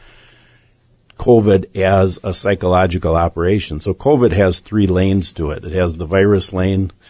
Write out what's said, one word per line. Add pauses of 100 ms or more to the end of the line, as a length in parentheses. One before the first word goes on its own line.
(1160)
covid
as
a
psychological
operation.
So
covid
has
three
lanes
to
it.
It
has
the
virus
lane, (180)